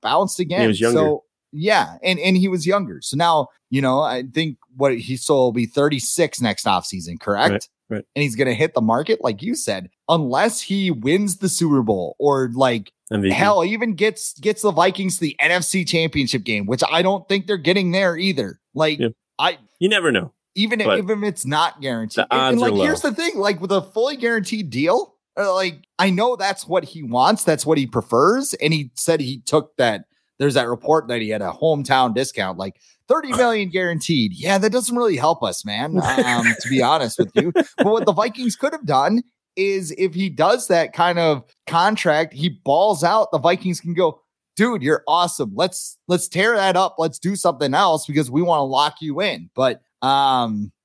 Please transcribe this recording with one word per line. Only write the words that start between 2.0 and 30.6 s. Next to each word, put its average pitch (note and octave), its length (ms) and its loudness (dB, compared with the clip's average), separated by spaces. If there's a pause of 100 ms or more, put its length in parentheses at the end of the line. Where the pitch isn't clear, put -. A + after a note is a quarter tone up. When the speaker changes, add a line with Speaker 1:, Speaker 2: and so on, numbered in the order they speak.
Speaker 1:
and, F3+ 160 0
and F#3 180 4
he F#3 120 4
was F3 180 -4
younger. F3+ 340 -2
So - 160 -8
now, D#3+ 320 2 (220)
you C3+ 100 0
know, C3 200 2
I B2+ 240 -2
think D3 340 -4 (180)
what C3+ 220 2
he A#2+ 180 -6
still C#3+ 200 0
will B2+ 160 4
be A#2 140 0
thirty-six C#3+ 720 0
next A2 260 -2
offseason, F2 540 -4
correct? G#2 300 0 (380)
Speaker 2:
Right, A2 100 -6
right. - 60 -10 (120)
Speaker 1:
And D3 60 -2
he's C3 140 -2
gonna B2+ 180 0
hit B2 200 0
the B2 80 0
market, A#2+ 400 0
like G#2+ 200 -2
you G#3+ 120 -4
said, F#2+ 340 -6 (200)
unless D#3 520 0
he G3 300 -2
wins E3+ 480 -2
the F#3 100 -2
Super D3 340 2
Bowl G2 360 -2
or, C3+ 360 2
like, B2 360 0 (220)
Speaker 2:
M G2+ 100 0
V G2 60 2
P. F#2+ 60 2
Speaker 1:
hell, F#3+ 300 2
even A3 300 -2
gets, G#3 460 -2
gets G#3 220 -2
the G#3 100 2
Vikings F#3 440 0
to - 40 -10
the D3+ 200 -2
N D3+ 120 2
F F3+ 100 2
C F#3 220 -2
Championship C#3+ 580 -2
game, G#2 240 -4
which B2+ 240 -2
I E3 120 2
don't F#3+ 260 -2
think G3 180 -2
they're G#3 100 -2
getting F3 360 0
there F#3 240 0
either. D#3 420 -4 (160)
Like, D#3 240 0
Speaker 2:
Yeah. A#2+ 100 0 (300)
Speaker 1:
I D#3+ 200 0 (200)
Speaker 2:
You F3+ 100 2
never F#3 220 2
know. F2+ 220 0 (240)
Speaker 1:
even A3 240 -2
if, G#3 60 -2
Speaker 2:
But G3 120 4
Speaker 1:
even G#3 240 -2
if G#3 60 -2
it's - 180 -6
not D3+ 340 0
guaranteed. A#2 360 -6
Speaker 2:
the A2+ 60 2 (100)
Speaker 1:
And, - 0 -
and, C3 280 2
Speaker 2:
odds - 20 0
are A#3+ 120 2
Speaker 1:
like, G2 80 2
here's - 220 0
Speaker 2:
low. C#4+ 60 -2
Speaker 1:
the G#3+ 60 -6
thing: E4+ 220 -4
like, G3 220 -2
with F3+ 120 -6
a F#3+ 100 2
fully B3 340 -4
guaranteed A3+ 540 -4
deal, D#3+ 440 -2 (240)
uh, G3 160 -2
like, F#3 300 -4 (140)
I F#3+ 120 2
know A3 260 0
that's G3 300 -4
what E3+ 180 0
he D#3+ 180 -16
wants. C3 420 2
That's D3+ 220 0
what D#3 100 2
he C3+ 100 0
prefers. D3+ 680 2
And D#3 180 0
he D3 220 -2
said D#3+ 260 0
he B2+ 200 -8
took - 360 -2
that. A2 300 0 (320)
There's C#3 160 0
that B2 140 2